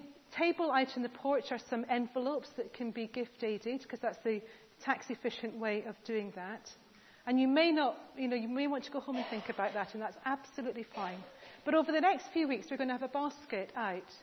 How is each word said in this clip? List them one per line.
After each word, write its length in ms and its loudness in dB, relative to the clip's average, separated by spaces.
Table 400 2
out 240 4
in 80 0
the 60 -2
porch 420 0
are 80 -2
some 200 0
envelopes 640 0
that 220 -8
can 180 -6
be 160 -4
gift 360 -6
aided, 440 -2
'cause 120 -8
that's 200 -4
the 220 0
tax 300 -2
efficient 460 -4
way 280 -2
of 220 -10
doing 260 -2
that. 420 -12
And 120 6
you 80 8
may 240 8
not, 260 4
you 100 0
know, 80 0
you 120 -2
may 200 0
want 180 -2
to 60 -12
go 80 -4
home 180 -4
and 100 -2
think 220 -6
about 240 0
that, 200 -4
and 80 -6
that's 240 -8
absolutely 580 -4
fine. 380 -8
But 100 4
over 160 6
the 100 4
next 260 4
few 200 2
weeks, 240 -2
we're 60 -4
gonna 160 0
have 100 -4
a 40 -2
basket 680 -4
out. 360 -4